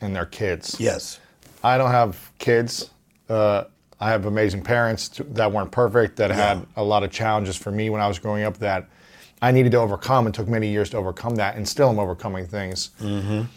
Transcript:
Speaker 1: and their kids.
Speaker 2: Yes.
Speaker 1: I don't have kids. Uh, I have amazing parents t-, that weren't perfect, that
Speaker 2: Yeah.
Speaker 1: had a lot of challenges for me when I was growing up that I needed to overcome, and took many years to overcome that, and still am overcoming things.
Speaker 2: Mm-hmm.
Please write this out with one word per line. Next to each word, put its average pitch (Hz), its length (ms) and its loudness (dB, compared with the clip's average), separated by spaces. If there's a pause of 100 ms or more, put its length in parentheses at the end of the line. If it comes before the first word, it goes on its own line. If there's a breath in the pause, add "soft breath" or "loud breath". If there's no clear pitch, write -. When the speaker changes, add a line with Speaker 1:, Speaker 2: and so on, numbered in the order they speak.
Speaker 1:
and 98 140 -6
their 87 120 -2
kids. - 520 -6
Speaker 2:
Yes. 101 400 -4 (460 soft breath)
Speaker 1:
I 127 120 4
don't 131 140 2
have 117 480 0
kids. 120 520 0 (380)
Uh, 107 360 2 (360)
I 107 100 -2
have 104 160 0
amazing 104 360 0
parents 117 460 0
t-, - 220 -12
that 107 220 2
weren't 98 200 -4
perfect, 113 440 2
that 104 140 2
Speaker 2:
Yeah. 95 60 0
Speaker 1:
had 101 300 2 (100)
a 110 80 -2
lot 104 180 2
of 98 80 -4
challenges 107 460 -2
for - 140 -10
me 107 200 -2
when 107 100 -2
I 104 80 2
was 95 100 -4
growing 107 260 -4
up 107 140 -4
that 98 300 -2 (520 loud breath)
I 123 100 4
needed 127 220 6
to 120 60 6
overcome, 117 480 2
and 101 80 -2
took 107 120 -4
many 110 220 0
years 104 220 0
to 120 80 -6
overcome 101 380 -4
that, 104 200 0
and 107 120 -6
still 139 200 4
am 110 100 2
overcoming 95 480 -4
things. 95 440 -8 (100)
Speaker 2:
Mm-hmm. 104 420 -4 (140 soft breath)